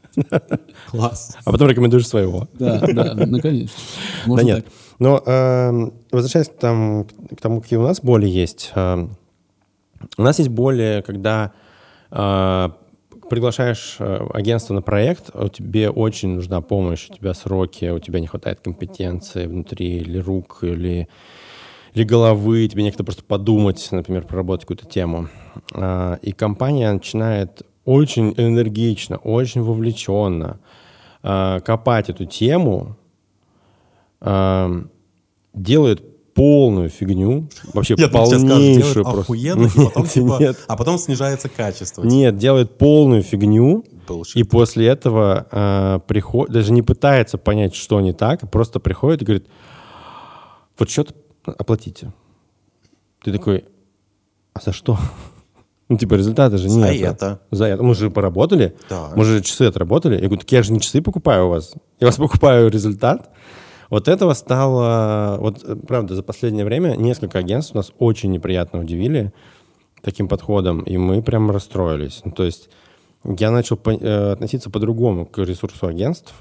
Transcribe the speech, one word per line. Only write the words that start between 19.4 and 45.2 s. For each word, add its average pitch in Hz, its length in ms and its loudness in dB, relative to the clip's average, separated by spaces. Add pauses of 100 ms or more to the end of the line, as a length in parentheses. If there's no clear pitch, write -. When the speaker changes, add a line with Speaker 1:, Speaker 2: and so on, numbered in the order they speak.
Speaker 2:
внутри, 87 520 -8
или 85 200 -8
рук, 92 440 -8
или, 87 440 -4 (880)
или 113 100 2
головы, 113 640 4
тебе 104 160 -4
некогда 104 200 -4
просто - 200 -10
подумать, 101 680 0
например, 92 340 -4
проработать 92 400 -6
какую-то - 220 -10
тему. 85 420 -6 (460)
Э, 90 480 -4
и 101 100 -6
компания 113 580 -2
начинает 104 720 -4 (240)
очень 131 520 2
энергично, 117 800 -2
очень 120 440 -4
вовлечённо, 104 1000 -4 (640)
э, 95 400 -2
копать 113 460 0
эту 92 160 -10
тему, 117 720 -2 (1200)
эм, 95 680 0 (640)
делает 113 500 2 (300)
полную 131 560 4
фигню, 101 600 -2 (240)
вообще 104 240 0
Speaker 1:
Я 160 100 6
думал, 117 200 6
сейчас 127 140 6
скажешь, 135 160 6
Speaker 2:
полнейшую 139 360 6
Speaker 1:
делает 104 100 2
Speaker 2:
просто. 101 180 -2
Speaker 1:
охуенно, 120 460 0
и - 20 2 (160)
потом, 131 180 0
Speaker 2:
<laughs> - 0 -
Нет, 165 100 -4
Speaker 1:
типа, 123 260 2
Speaker 2:
нет. 135 180 2 (100)
Speaker 1:
а 110 100 -4
потом 160 200 0
снижается 139 520 -4
качество. - 540 -8
Speaker 2:
Нет, 120 340 4
делает 127 400 2
полную 139 460 6
фигню, 110 600 2 (240)
Speaker 1:
Bullshit. 85 280 -12
Speaker 2:
и 117 80 4
после 113 440 4
этого, 110 640 2